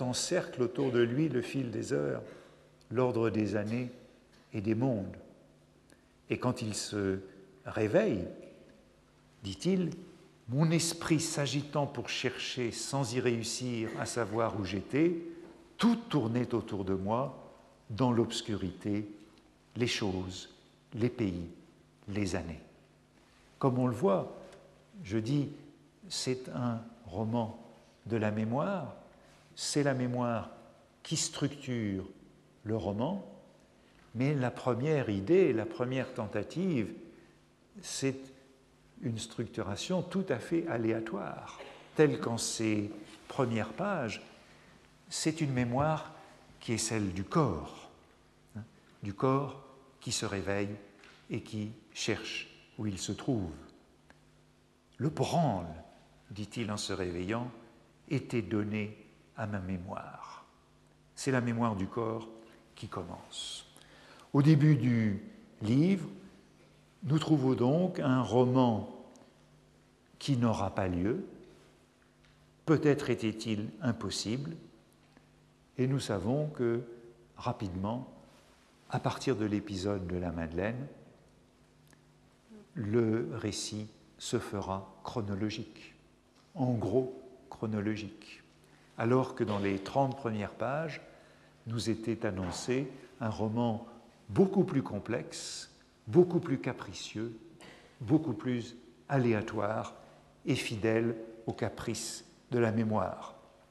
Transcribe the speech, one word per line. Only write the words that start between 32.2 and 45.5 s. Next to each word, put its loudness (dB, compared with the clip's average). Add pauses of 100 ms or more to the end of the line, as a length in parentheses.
le 0
roman, -2 (920)
mais 2
la 2
première 0
idée, 6
la 2
première -2
tentative, -2 (880)
c'est -4 (840)
une -4
structuration -4
tout -2
à 0
fait -2
aléatoire, -2 (360)
telle 6
qu'en 0
ses 0 (360)
premières 0
pages, -2 (880)
c'est 0
une 2